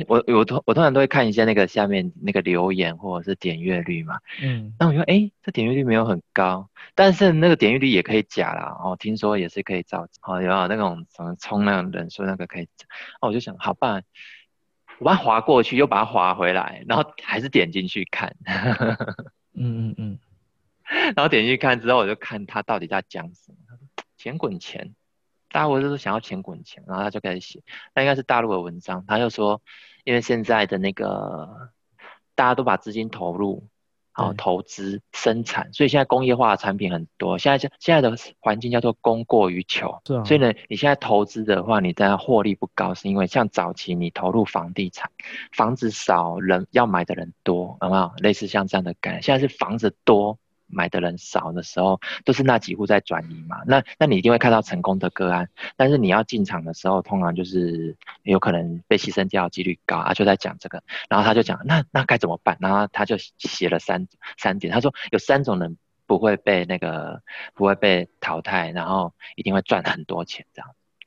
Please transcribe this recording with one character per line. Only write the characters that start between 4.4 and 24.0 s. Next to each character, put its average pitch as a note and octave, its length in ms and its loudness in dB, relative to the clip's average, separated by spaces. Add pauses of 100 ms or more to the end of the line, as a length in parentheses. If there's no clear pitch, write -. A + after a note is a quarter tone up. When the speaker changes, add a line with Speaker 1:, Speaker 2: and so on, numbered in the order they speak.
Speaker 2:
嗯。 A2+ 360 -6
Speaker 1:
那 E3 80 4
我 D#3+ 60 4
就 C#3+ 60 2
说 E3 100 0
：“诶， G3+ 240 4 (100)
这 - 80 -8
点 A2+ 160 -2
阅 A#2+ 60 0
率 C#3 100 0
没 A#2+ 120 2
有 A2 100 4
很 G2 160 0 (140)
高。” F#2+ 340 0 (260)
但 G3 160 8
是 F#3 220 6
那 D#3+ 160 4
个 E3+ 80 6
点 A2 160 4
阅 C3 60 2
率 C3+ 100 2
也 G#2+ 140 4
可 A2 120 -2
以 G#2+ 100 4
假 E2+ 280 -4
啦， D#2+ 260 -8
哦， F#2 220 -6
听 A2 160 -4
说 G#2+ 220 0
也 F2 100 -2
是 G2 140 -8
可 - 120 -6
以 F2+ 100 -4
造， E2+ 220 -8 (160)
哦， F#2 200 -6
有 F#2 60 0
没 - 0 -
有 F#2 200 2
那 G#2 80 -2
种 F2 300 -4 (100)
什 E2+ 80 -12
么 F2 160 -8
冲 G#2 240 -2
那 G2+ 160 2
种 F#2 120 -6
人 E2+ 180 -8
数 G2+ 140 -10
那 F#2+ 120 -4
个 F#2 100 -10
可 F#2 140 -12
以 E2+ 40 -10 (120)
假。 - 100 -20 (360)
哦， B2 60 -2
我 G#2 40 -2
就 A#2+ 80 -2
想 G#2 180 -12
：“好 G2+ 140 -4
吧。” G2+ 300 -2 (1000)
我 B2 60 -10
把 F#3 100 6
它 F3+ 60 -6
滑 A2+ 180 4
过 B2 220 6
去， B2 160 0
又 C#3+ 80 6
把 G2+ 140 2
它 A2 40 2
滑 F#2 300 2
回 F2+ 180 2
来， - 340 -4
然 A#2 100 0
后 D3 80 2 (180)
还 - 180 -6
是 C3+ 80 -6
点 F2+ 240 2
进 F#2 160 -4
去 F#2 220 -6
看。 - 340 -6
<laughs> A2 1120 -4
Speaker 2:
嗯， A2+ 320 -4
嗯， G#2+ 80 -8
嗯。 G#2+ 220 -8 (1000)
Speaker 1:
然 C#3+ 80 4
后 D#3 40 2
点 A#2 140 4
进 A#2 80 2
去 C3 60 2
看 B2+ 240 2
之 A#2 100 0
后， B2+ 60 6
我 G#2+ 100 4
就 G#2 80 -2
看 G#2+ 300 -10
他 G#2 160 -6
到 G#2 180 -4
底 E2+ 80 -8
在 F#2 220 -4
讲 E2+ 240 -10
什 - 180 -20
么。 - 60 -20 (640)